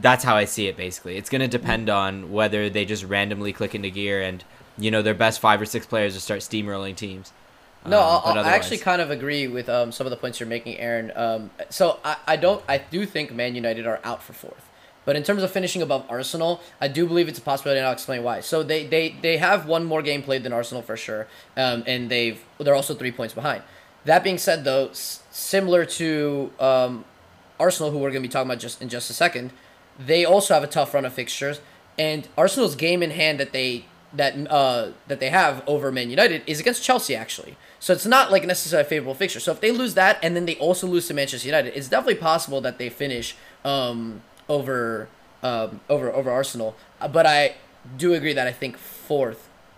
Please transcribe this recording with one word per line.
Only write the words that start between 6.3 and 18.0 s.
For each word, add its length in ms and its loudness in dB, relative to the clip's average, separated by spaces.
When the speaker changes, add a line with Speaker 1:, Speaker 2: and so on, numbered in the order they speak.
Speaker 1:
steamrolling 560 -6
teams. 380 -12
Speaker 3:
No, 140 6
Speaker 1:
Um, 60 6
Speaker 3:
I'll, 180 4
Speaker 1:
but 160 2
Speaker 3:
I'll, 60 0
I 60 2
actually 260 2
Speaker 1:
otherwise 60 -12
Speaker 3:
kind 180 2
of 100 -4
agree 360 -2
with, 220 -6
um, 220 0
some 160 -6
of 40 -4
the 60 -6
points 220 -8
you're 80 -8
making, 300 -8
Aaron. 380 -4
Um, 340 -4
so 360 0
I, 100 -2
I 100 4
don't, 320 2
I 80 2
do 280 -6
think 280 -6
Man 220 -4
United 300 -4
are 180 -2
out 200 -8
for 100 -20
fourth. 320 -18
But 100 2
in 80 -2
terms 200 0
of 80 -2
finishing 300 -2
above 260 -2
Arsenal, 540 -4
I 80 -2
do 200 0
believe 200 2
it's 120 -10
a 20 -14
possibility, 380 0
and 80 0
I'll 60 2
explain 280 -6